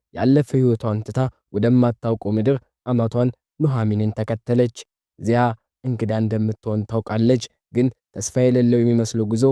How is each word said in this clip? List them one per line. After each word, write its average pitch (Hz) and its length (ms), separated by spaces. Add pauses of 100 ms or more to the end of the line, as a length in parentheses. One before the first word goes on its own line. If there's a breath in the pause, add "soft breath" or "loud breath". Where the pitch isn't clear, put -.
(140)
ያለፈ 135 380
ሕይወቷን 117 500
ትታ 107 180 (320)
ወደማታውቀው 117 800
ምድር 110 260 (280)
አማቷን 120 440 (300)
ኑሃሚንን 107 540
ተከተለች። 117 600 (440)
እዚያ 117 220 (420)
እንግዳ 113 340
እንደምትሆን 110 680
ታውቃለች፣ 113 580 (300)
ግን 123 140 (240)
ተስፋ - 280
የሌለው 123 400
የሚመስለው 117 480
ጉዞ 113 240